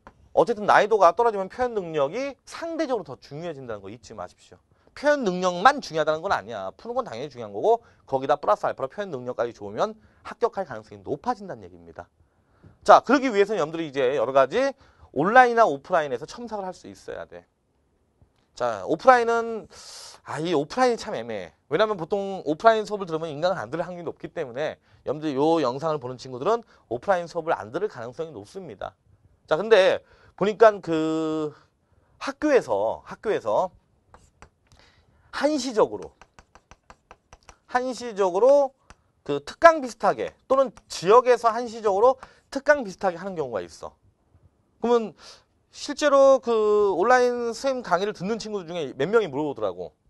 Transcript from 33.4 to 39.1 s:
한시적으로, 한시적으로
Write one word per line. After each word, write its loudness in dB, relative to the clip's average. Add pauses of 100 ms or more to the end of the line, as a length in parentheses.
한시적으로, -2 (1500)
한시적으로 2 (500)